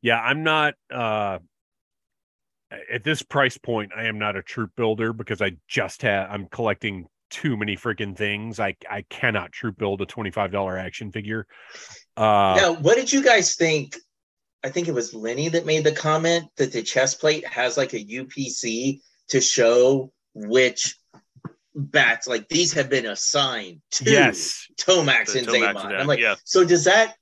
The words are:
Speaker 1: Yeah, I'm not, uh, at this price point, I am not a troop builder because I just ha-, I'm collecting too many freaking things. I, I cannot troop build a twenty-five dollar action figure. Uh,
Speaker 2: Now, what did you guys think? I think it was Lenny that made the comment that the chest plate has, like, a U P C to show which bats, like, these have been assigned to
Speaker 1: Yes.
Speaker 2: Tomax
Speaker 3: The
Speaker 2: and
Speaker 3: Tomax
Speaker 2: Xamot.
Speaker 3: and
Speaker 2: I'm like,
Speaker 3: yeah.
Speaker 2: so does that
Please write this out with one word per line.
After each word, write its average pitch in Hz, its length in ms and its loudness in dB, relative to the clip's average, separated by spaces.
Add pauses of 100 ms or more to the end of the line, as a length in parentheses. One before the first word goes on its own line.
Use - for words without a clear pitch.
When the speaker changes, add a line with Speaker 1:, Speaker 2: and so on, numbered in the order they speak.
Speaker 1:
Yeah, 117 160 2
I'm 135 240 -2
not, 156 320 2 (180)
uh, 107 460 -2 (1500)
at 117 100 -6
this 151 200 -2
price 135 340 0
point, 107 400 -6
I 113 80 -8
am 107 140 -4
not 104 160 -2
a 95 80 -8
troop 110 340 -8
builder 113 340 0
because 110 300 -6
I 98 120 -2 (140)
just - 360 -4
ha-, 98 260 0
I'm 101 180 -8
collecting 101 600 -6 (220)
too 131 280 -4
many 104 180 -4
freaking 101 400 -6
things. 104 440 -6
I, 98 180 -4 (120)
I 101 200 -8
cannot 104 420 -4
troop 110 260 -8
build 101 240 -2
a 95 40 -4
twenty-five 101 440 -6
dollar 95 280 -4
action 92 340 -10
figure. 107 340 -8 (720)
Uh, 104 400 4
Speaker 2:
Now, 180 200 4
what 165 200 4
did 247 160 0
you 277 100 4
guys 233 340 4
think? 160 420 0 (680)
I 131 60 -4
think 170 180 -4
it 165 60 -2
was 120 200 -4
Lenny 120 360 -4
that 165 160 0
made 156 180 2
the 151 80 6
comment 160 540 0 (100)
that 131 160 0
the 117 120 -4
chest 131 360 0
plate 156 260 0
has, 120 300 -2
like, 131 180 -2
a 110 80 -6
U 117 240 -10
P 131 240 -8
C 123 520 -4 (280)
to 131 120 2
show 127 720 4 (200)
which 117 640 0 (800)
bats, 139 520 0
like, 113 200 -4
these 165 260 0
have 139 160 0
been 127 180 0
assigned 107 720 -2 (100)
to 131 180 0
Speaker 1:
Yes. 143 580 2 (120)
Speaker 2:
Tomax 139 540 2
Speaker 3:
The 131 60 0
Speaker 2:
and 117 80 -6
Speaker 3:
Tomax 107 280 2
Speaker 2:
Xamot. 98 100 -8
Speaker 3:
and 101 120 -6
Speaker 2:
I'm 95 100 0
like, 135 120 2
Speaker 3:
yeah. 110 240 2
Speaker 2:
so 185 200 4
does 165 220 4
that 214 360 4